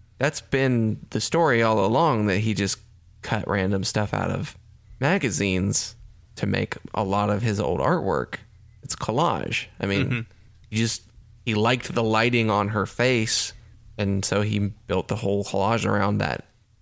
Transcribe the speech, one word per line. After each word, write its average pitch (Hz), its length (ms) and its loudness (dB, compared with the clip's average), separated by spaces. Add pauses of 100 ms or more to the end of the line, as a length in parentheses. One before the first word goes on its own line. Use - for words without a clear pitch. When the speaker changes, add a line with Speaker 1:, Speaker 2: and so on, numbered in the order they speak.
(180)
Speaker 1:
that's 147 240 -2
been 123 720 0
the 117 100 -2
story 147 400 2
all 110 240 4
along, 120 420 2
that 95 120 2
he 110 160 0
just 98 240 -2 (420)
cut - 260 -4
random 95 360 0
stuff 107 300 -2
out 95 180 -2
of - 260 -6 (420)
magazines 101 960 0 (420)
to - 100 -4
make 98 280 -2 (180)
a 107 100 -2
lot 101 260 0
of 104 140 0
his 104 160 0
old 85 200 0
artwork. 92 560 0 (460)
It's - 140 -8
collage. 113 720 -2 (140)
I - 60 -4
mean, 98 200 0
Speaker 2:
Mm-hmm. 123 140 -2 (500)
Speaker 1:
he 110 80 -6
just, 113 260 -2 (420)
he 113 80 0
liked 117 400 0
the 120 100 0
lighting 113 460 2
on 101 200 2
her 104 160 -2
face, - 680 0 (440)
and 98 280 0
so 101 160 0
he 104 180 0
built 98 480 -2
the - 80 -2
whole 101 300 0
collage 98 400 0
around 104 320 2
that, 95 280 -2 (360)